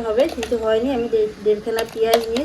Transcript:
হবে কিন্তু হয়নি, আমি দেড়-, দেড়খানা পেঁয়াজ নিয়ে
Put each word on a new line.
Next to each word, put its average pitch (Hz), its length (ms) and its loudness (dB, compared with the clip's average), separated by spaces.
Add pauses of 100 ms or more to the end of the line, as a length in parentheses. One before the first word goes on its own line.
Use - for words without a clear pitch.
হবে 220 180 2 (120)
কিন্তু 226 280 -2
হয়নি, 220 240 2 (100)
আমি 233 160 -2
দেড়-, 214 220 0 (100)
দেড়খানা 220 360 0 (120)
পেঁয়াজ 226 260 4 (120)
নিয়ে 247 140 0